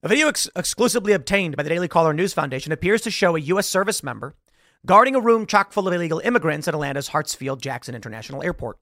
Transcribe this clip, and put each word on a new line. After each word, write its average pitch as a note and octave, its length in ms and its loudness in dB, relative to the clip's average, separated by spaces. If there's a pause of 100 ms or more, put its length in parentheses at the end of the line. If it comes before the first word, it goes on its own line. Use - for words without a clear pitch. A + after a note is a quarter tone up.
A D#3+ 60 -4
video C#4+ 180 4
ex-, - 300 -2
exclusively G#3 560 0
obtained F3 440 0
by D3 60 -4
the D3 60 -4
Daily F3 200 0
Caller D#3+ 240 4
News F3 220 0
Foundation C#3+ 380 -4
appears F#3+ 300 2
to A#3 100 -6
show F3 240 2
a D#3+ 40 -2
U E3+ 200 0
S - 80 -2
service G3 340 0
member B2+ 320 -10 (500)
guarding A3+ 300 6
a C4 60 4
room A3+ 260 2
chock G3 260 2
full F#3+ 140 -2
of F3+ 80 0
illegal E3 260 -2
immigrants D#3+ 480 0
at D#3+ 60 -2
Atlanta's C#3 360 -4
Hartsfield-Jackson C3+ 840 -6
International A#2 480 -12
Airport. D3 400 -6